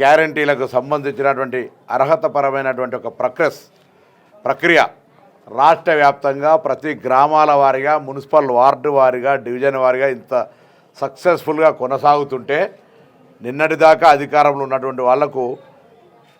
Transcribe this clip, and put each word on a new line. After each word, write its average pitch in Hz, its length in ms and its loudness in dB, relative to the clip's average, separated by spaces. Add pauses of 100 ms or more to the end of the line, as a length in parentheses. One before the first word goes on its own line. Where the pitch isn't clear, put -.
గ్యారంటీలకు 143 680 2 (100)
సంబంధించినటువంటి 135 840 -4 (360)
అర్హతపరమైనటువంటి 135 1040 -2
ఒక 117 100 -10 (100)
ప్రక్రస్-, 127 440 -4 (840)
ప్రక్రియ 151 340 0 (800)
రాష్ట్ర 165 400 2
వ్యాప్తంగా 143 520 0 (140)
ప్రతి 135 240 -6 (140)
గ్రామాల 147 460 2 (120)
వారీగా, 139 320 0 (120)
మున్సిపల్ 139 520 0
వార్డు 135 400 2
వారీగా, 131 360 2 (120)
డివిజన్ 131 380 -2
వారీగా 127 320 2
ఇంత 113 180 -12 (680)
సక్సెస్ఫుల్గా 156 680 0 (120)
కొనసాగుతుంటే, 139 760 -2 (840)
నిన్నటిదాకా 156 720 2
అధికారంలో 143 520 0
ఉన్నటువంటి 131 420 -4
వాళ్లకు 135 340 -2 (960)